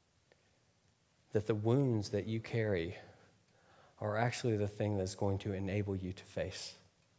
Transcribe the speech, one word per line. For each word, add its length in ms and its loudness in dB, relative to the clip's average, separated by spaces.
that 120 2
the 80 2
wounds 560 2
that 160 0
you 140 -2
carry 560 0
are 180 -2
actually 400 2
the 100 2
thing 300 0
that's 160 0
going 260 0
to 140 -2
enable 420 0
you 180 -4
to 100 -16
face 500 -6